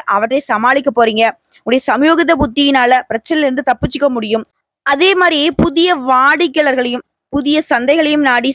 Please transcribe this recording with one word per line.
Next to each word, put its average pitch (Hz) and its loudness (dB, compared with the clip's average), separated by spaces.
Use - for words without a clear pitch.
அவற்றை 226 -2
சமாளிக்க 262 0
போறீங்க. 226 0
உங்களுடைய 254 0
சமயோகித 302 2
புத்தியினால 269 0
பிரச்சனையில 294 -2
இருந்து 262 -4
தப்பிச்சுக்க 262 -2
முடியும். 220 -4
அதே 285 2
மாதிரி 339 2
புதிய 339 0
வாடிக்கையாளர்களையும் 262 0
புதிய 285 -2
சந்தைகளையும் 302 0
நாடி 254 0